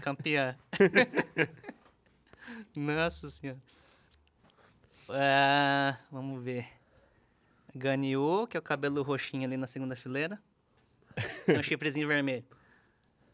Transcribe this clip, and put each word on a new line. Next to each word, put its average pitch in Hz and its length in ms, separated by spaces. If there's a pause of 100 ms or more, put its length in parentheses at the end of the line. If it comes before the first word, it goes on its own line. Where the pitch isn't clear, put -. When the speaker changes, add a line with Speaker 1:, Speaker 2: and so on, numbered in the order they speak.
Speaker 1:
campeã. 139 540 (140)
<laughs> - 1040 (1000)
Nossa 151 540
senhora. 135 280 (1500)
É, 139 840 (140)
vamos 135 320
ver. 123 240 (1080)
Ganyu, 135 720
que - 80
é 165 40
o - 20
cabelo 143 400
roxinho 135 420
ali 131 120
na 131 100
segunda 127 300
fileira. 143 440 (760)
Speaker 2:
<laughs> - 300
Speaker 1:
Tem 151 120
um 147 40
chifrezinho 147 460
vermelho. 139 360 (880)